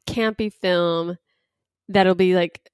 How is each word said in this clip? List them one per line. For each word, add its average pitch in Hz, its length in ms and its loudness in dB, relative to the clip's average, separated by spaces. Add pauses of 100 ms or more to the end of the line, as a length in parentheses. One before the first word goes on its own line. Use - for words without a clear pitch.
campy 220 460 -4
film 175 640 -2 (720)
that'll 185 260 4
be, 185 200 2
like, 175 260 -2 (120)